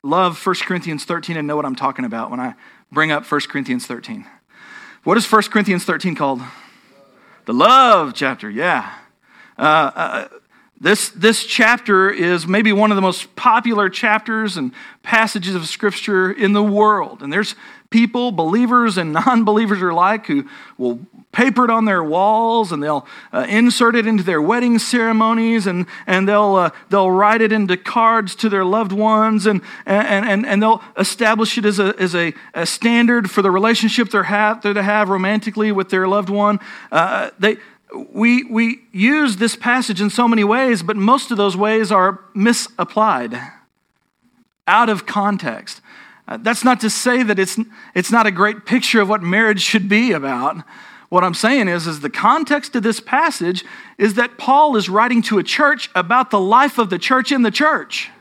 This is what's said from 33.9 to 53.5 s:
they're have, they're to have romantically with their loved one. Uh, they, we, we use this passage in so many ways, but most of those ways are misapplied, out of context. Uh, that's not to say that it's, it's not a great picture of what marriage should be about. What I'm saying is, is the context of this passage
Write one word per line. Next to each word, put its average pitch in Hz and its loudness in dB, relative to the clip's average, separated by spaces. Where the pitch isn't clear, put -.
they're 196 0
have, 214 0
they're 208 -2
to 202 0
have 208 0
romantically 214 -2
with 190 -2
their 190 0
loved 196 -2
one. 208 0
Uh, 180 -2
they, 220 2
we, 240 0
we 226 -2
use 247 0
this 214 -2
passage 240 -2
in 208 0
so 240 0
many 226 2
ways, 233 0
but 214 -4
most 233 0
of 233 -2
those 202 0
ways 214 0
are 190 2
misapplied, 185 -2
out 220 4
of 202 -4
context. 196 -6
Uh, - -10
that's 233 -4
not 247 4
to 220 0
say 247 0
that 208 0
it's, 190 -2
it's 185 -2
not 226 4
a 208 2
great 208 -2
picture 226 2
of 196 2
what 208 0
marriage 202 2
should 196 0
be 220 2
about. 135 -4
What 180 2
I'm 175 -2
saying 226 0
is, 175 -2
is 151 -6
the 139 -6
context 277 0
of 233 -2
this 220 -2
passage 185 -4